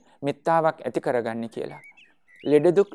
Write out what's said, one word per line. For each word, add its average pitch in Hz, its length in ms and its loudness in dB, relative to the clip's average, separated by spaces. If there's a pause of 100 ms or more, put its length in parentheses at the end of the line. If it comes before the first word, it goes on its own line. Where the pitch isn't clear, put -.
(180)
මෙත්තාවක් 156 600 0
ඇති 123 220 -6
කරගන්නේ 117 480 -4
කියලා. - 340 -12 (640)
ලෙඩ 147 240 4
දුක් 185 260 2